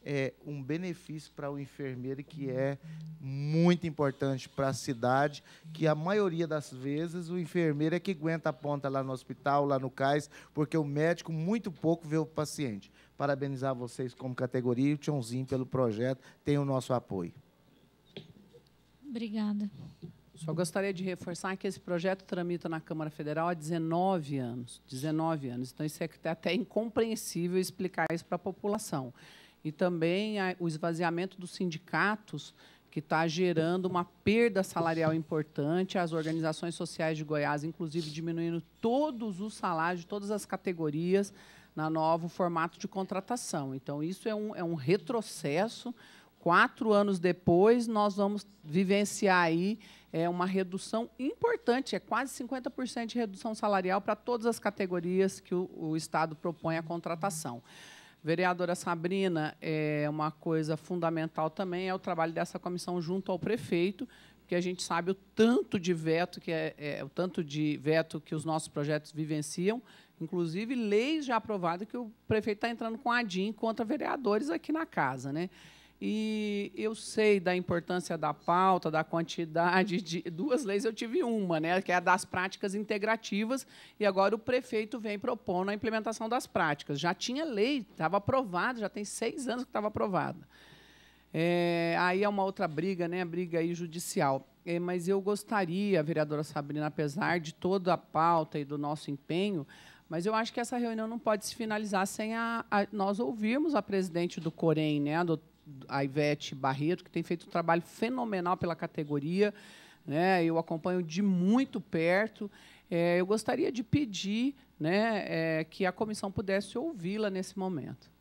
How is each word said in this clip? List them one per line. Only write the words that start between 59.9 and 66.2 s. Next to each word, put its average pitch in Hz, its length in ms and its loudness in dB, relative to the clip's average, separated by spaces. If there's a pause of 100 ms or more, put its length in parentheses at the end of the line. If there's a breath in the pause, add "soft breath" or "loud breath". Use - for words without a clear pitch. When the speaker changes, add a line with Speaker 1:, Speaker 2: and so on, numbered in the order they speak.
Speaker 3:
uma 151 200 -2
coisa 160 460 0
fundamental 160 760 -2
também 185 380 -4
é 185 60 0
o 190 60 -2
trabalho 165 340 0
dessa 175 260 -4
comissão 180 420 -4
junto 185 300 -2
ao 180 80 -2
prefeito, 196 680 0 (320 loud breath)
porque - 160 -4
a 175 60 2
gente 180 220 -4
sabe 175 280 0
o 190 40 0
tanto 226 640 4
de 175 140 0
veto 160 480 0